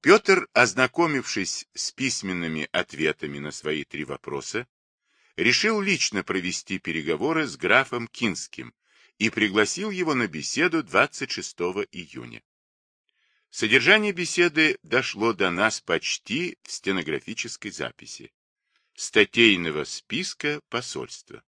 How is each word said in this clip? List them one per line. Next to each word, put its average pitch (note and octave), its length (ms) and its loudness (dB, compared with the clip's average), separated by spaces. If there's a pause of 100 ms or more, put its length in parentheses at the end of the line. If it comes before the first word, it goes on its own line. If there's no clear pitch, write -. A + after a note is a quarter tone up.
Петр, F#3+ 520 6
ознакомившись B2+ 1200 2
с - 180 -8
письменными F2 800 -4
ответами D2+ 680 -2
на D2 120 -10
свои D2+ 320 -6
три D2 220 -10
вопроса, C#2+ 640 -8 (680)
решил G3+ 460 2
лично D#3 420 -2
провести F#2 560 -6
переговоры E2 640 -2
с D#2+ 120 -12
графом A#2 500 0
Кинским - 680 -6 (440)
и G#2+ 120 2
пригласил G#2+ 600 0
его F3+ 240 -2
на A#2+ 140 0
беседу C#3 560 -2
двадцать B2+ 480 -2
шестого F#2 500 -6
июня. A#1+ 600 -12 (1080)
Содержание E3 640 4
беседы D#3+ 680 2
дошло A2+ 500 0
до F#2 160 2
нас F#2+ 320 0
почти - 840 -4
в - 80 -18
стенографической F#2+ 1000 -6
записи - 600 -12 (640)
статейного F#2 880 4
списка D3 840 -8
посольства. - 840 -10